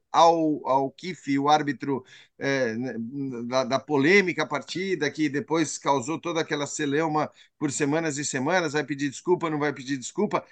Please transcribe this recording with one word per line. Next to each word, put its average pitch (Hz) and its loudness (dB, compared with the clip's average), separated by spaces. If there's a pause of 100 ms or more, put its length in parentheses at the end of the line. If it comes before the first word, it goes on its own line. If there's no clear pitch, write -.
(120)
ao, 160 6
ao 135 2
Kiff, 156 -4
o 139 0
árbitro, 143 0 (340)
é, 131 0
né, 120 -6 (520)
da, 131 2
da 127 -2
polêmica 156 2
partida, 151 -4
que 151 -2
depois 143 -2
causou 143 -2
toda 165 -2
aquela 147 -4
celeuma 151 -2 (280)
por 147 -2
semanas 151 0
e 147 -4
semanas, 151 0
vai 151 0
pedir 143 -4
desculpa, 170 -2
não 156 -2
vai 143 0
pedir 135 -6
desculpa, 175 -4